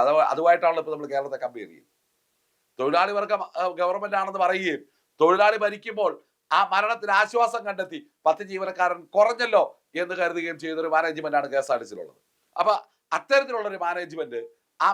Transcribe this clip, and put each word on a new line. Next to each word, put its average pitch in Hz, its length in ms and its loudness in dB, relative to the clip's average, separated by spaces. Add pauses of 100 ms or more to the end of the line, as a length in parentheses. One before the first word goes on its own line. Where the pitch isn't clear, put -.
അത്, 139 60 4 (220)
അതുമായിട്ടാണല്ലോ 165 500 4
ഇപ്പൊ 156 100 -6
നമ്മൾ 147 200 -8
കേരളത്തെ 139 320 -4
കമ്പയർ 117 220 -10
ചെയ്യുന്നത്. 82 240 -20 (880)
തൊഴിലാളി 170 380 2
വർഗം, 202 240 -2 (200)
ഏഹ്, 180 200 -2
ഗവൺമെന്റ് 196 400 -2
ആണെന്ന് 190 240 -4
പറയുകയും 185 360 -2 (400)
തൊഴിലാളി 196 420 6
മരിക്കുമ്പോൾ 208 480 -4 (400)
ആ 160 80 4 (140)
മരണത്തിന് 208 480 0
ആശ്വാസം 233 460 0
കണ്ടെത്തി 185 320 -8 (260)
പത്ത് 160 260 2
ജീവനക്കാരൻ 185 480 -2 (160)
കുറഞ്ഞല്ലോ 220 480 4 (380)
എന്ന് 175 180 -4
കരുതുകയും 170 440 -2
ചെയ്തൊരു 160 320 -4
മാനേജ്മെന്റ് 156 440 0
ആണ് 143 120 -4
കെ 135 100 0
എസ് 135 120 -2
ആർ 120 80 0
ടി 113 80 -12
സിയിലുള്ളത്. 90 300 -16 (400)
അപ്പൊ 208 140 0 (440)
അത്തരത്തിലുള്ളൊരു 226 680 -2
മാനേജ്മെന്റ്, 160 560 -6 (400)
ആ 165 120 4